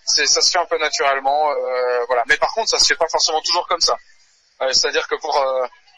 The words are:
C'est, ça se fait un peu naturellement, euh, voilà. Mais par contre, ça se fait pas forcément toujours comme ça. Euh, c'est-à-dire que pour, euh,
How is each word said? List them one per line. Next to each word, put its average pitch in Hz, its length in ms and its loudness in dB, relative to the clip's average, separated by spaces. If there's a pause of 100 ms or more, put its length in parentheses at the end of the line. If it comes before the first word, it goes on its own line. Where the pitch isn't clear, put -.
C'est, 151 200 0
ça 165 140 2
se 156 100 2
fait 180 80 0
un 170 80 0
peu 165 120 -2
naturellement, 147 720 0
euh, 127 560 0
voilà. 123 200 0
Mais 135 100 2
par 156 160 0
contre, 220 180 -2
ça 151 80 0
se - 80 4
fait 147 100 2
pas 160 140 0
forcément 160 320 0
toujours 175 240 -2
comme 170 140 -2
ça. 127 160 0 (640)
Euh, 131 120 -2
c'est-à-dire 147 360 0
que 147 80 -2
pour, 147 200 -2
euh, 131 300 2 (320)